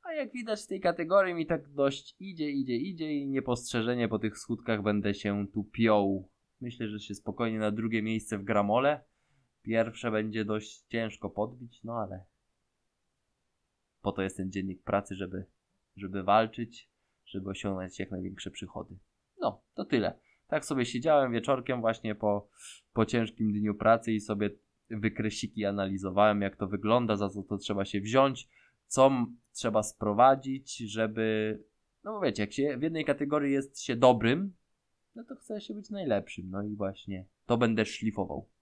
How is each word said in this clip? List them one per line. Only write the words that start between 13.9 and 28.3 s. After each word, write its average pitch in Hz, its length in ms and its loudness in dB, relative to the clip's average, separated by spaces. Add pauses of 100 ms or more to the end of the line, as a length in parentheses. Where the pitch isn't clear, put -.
po 101 100 -2
to 98 100 -4
jest 95 160 -2
ten 95 140 -4
dziennik 95 320 -6
pracy, 101 320 -2
żeby, 92 300 -8 (500)
żeby 98 280 -6
walczyć, 113 680 0 (360)
żeby 95 240 -10
osiągnąć 92 500 -6
jak 95 120 -6
największe 92 400 -8
przychody. - 440 -12 (460)
No, - 200 -4 (120)
to - 120 -6
tyle. - 340 0 (280)
Tak 147 180 -2
sobie 127 200 0
siedziałem 131 460 2
wieczorkiem 123 500 0
właśnie 110 340 0
po, 101 340 0 (440)
po 110 120 6
ciężkim 110 480 0
dniu 104 220 0
pracy 113 380 4
i 107 60 0
sobie 104 300 -2 (400)
wykresiki 107 760 -2
analizowałem, 98 760 2
jak 98 140 -2
to 101 120 -4
wygląda, 107 480 2
za 98 140 0
co 98 140 -8
to 101 140 -6
trzeba 98 280 -2
się 101 160 -4
wziąć, 131 480 2 (420)